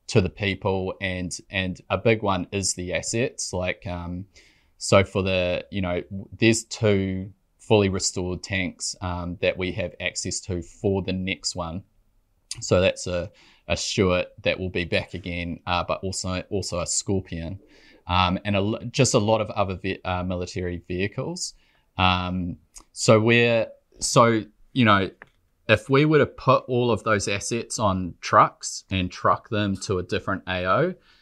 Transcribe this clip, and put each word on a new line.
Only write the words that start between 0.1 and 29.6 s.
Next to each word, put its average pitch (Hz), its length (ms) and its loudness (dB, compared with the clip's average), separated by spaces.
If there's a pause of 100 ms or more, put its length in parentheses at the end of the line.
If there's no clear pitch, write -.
the 90 80 0
people, 95 720 -2
and, 92 360 -6 (120)
and 95 400 -4
a 98 80 2
big 113 240 2
one 95 300 -2
is 98 240 -2
the 90 180 -6
assets. - 580 -4
Like, 90 360 -6
um, 87 380 -8 (520)
so 98 260 4
for 98 180 -2
the, 92 500 0
you 98 100 -2
know, 87 200 -2
w-, 98 260 -12 (120)
there's 113 260 4
two 98 640 0 (280)
fully 104 300 4
restored 92 540 -4
tanks, 92 580 -6
um, 87 400 -6
that 90 160 2
we 92 140 -2
have 87 300 -6
access 90 400 -6
to 90 200 -6
for 95 400 -2
the 92 120 -6
next 92 420 -6
one. 85 280 -8 (760)
So 95 220 4
that's - 260 0
a, 87 240 -4 (380)
a 87 80 -2
Stuart 90 500 0 (160)
that 87 160 0
will 92 100 -4
be 90 140 -4
back 90 300 -4
again, 87 520 -8
uh, 87 220 -2
but - 160 -4
also, 92 460 -4
also 90 320 -4
a - 60 -4
Scorpion, 92 720 -4 (480)
um, 92 360 2
and 101 120 0
a 95 40 2
l-, 107 200 -2 (120)
just - 220 2
a 127 60 4
lot 107 220 2
of 104 100 -4
other 98 240 -2
ve-, 92 280 -4
uh, 90 200 -2
military 90 640 -4
vehicles. 131 640 -4 (440)
Um, 90 600 0 (340)
so 113 300 4
we're, 117 460 4 (320)
so, 117 440 4 (300)
you 131 120 4
know, 98 240 6 (600)
if 110 200 2
we 135 140 6
were 156 140 4
to 127 80 6
put - 420 2
all 123 240 2
of 101 120 0
those 107 260 0
assets 104 500 -4
on 92 400 0
trucks - 720 2
and 92 200 0
truck - 400 0
them 104 280 -2